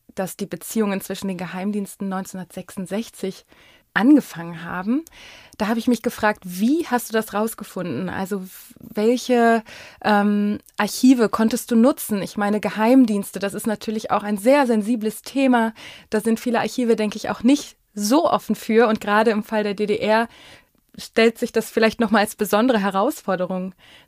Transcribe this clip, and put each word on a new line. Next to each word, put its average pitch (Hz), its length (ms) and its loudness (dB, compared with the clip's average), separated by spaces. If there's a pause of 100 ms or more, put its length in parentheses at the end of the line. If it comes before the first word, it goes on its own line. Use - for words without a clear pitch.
(140)
dass 190 220 -6
die 190 100 -8
Beziehungen 196 540 -4
zwischen 190 280 -8
den 185 100 -6
Geheimdiensten 190 720 -6
neunzehnhundertsechsundsechzig 190 1400 -8 (520)
angefangen 175 680 2
haben. 190 400 -4 (520)
Da 202 120 -2
habe 226 100 0
ich 226 80 -6
mich 240 160 0
gefragt, 220 420 -2
wie 220 420 0
hast 240 220 -2
du - 40 -18
das 220 200 -4
rausgefunden? 185 760 -6
Also 190 340 -6
w-, 190 60 -14 (320)
welche, 233 840 2 (400)
ähm, 208 560 2 (200)
Archive 233 500 4
konntest 220 420 0
du 240 60 2
nutzen? 226 440 2
Ich - 160 -8
meine, 208 220 0
Geheimdienste, 214 800 2
das 196 160 -6
ist 208 140 -6
natürlich 220 420 -6
auch 208 140 0
ein 208 120 -2
sehr 262 300 4
sensibles 220 560 -2
Thema. 247 520 2 (360)
Da 220 100 0
sind 226 200 0
viele 233 180 -2
Archive, 226 380 0
denke 214 200 -2
ich, - 140 -6
auch - 140 -4
nicht 277 320 2 (180)
so 240 340 2
offen - 280 0
für. 226 320 4
Und 214 120 0
gerade 214 300 2
im 214 140 0
Fall 214 180 -2
der 208 120 -4
D 208 120 -4
D 208 120 0
R 220 300 0 (680)
stellt 226 420 0
sich - 140 -6
das - 180 -4
vielleicht 220 300 2
noch 220 100 0
mal 208 100 4
als 208 140 -2
besondere 220 460 2
Herausforderung 190 920 -2 (340)